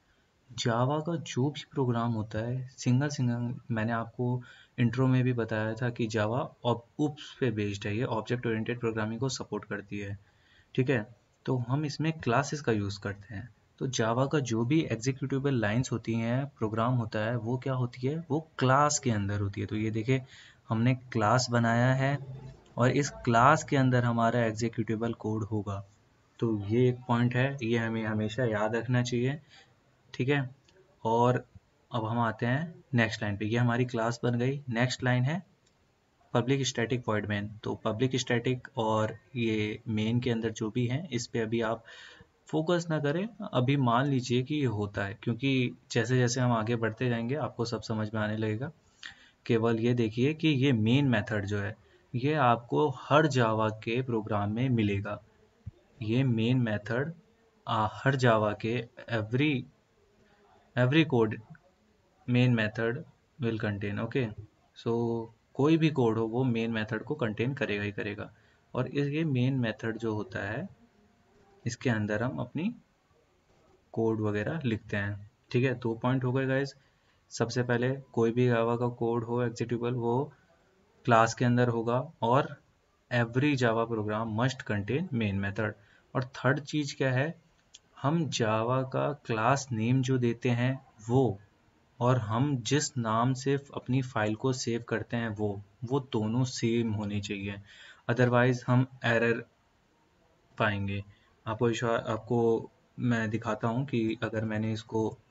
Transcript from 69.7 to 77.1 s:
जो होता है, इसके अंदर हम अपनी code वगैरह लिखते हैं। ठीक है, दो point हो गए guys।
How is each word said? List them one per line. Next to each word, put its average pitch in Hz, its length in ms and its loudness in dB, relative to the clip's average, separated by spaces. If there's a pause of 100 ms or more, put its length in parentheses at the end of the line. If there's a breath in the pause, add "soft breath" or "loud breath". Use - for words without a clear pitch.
जो 110 160 -2
होता 104 340 -6
है, 143 200 -6 (960)
इसके - 260 -4
अंदर 107 320 0
हम 143 160 -4
अपनी 156 360 -4 (1200)
code 110 260 0
वगैरह 107 440 -2
लिखते 110 320 -2
हैं। 101 340 -6 (220)
ठीक 123 120 2
है, 127 120 2
दो 117 180 -2
point 127 300 0
हो 123 80 0
गए 135 140 0
guys। 135 280 0 (580 soft breath)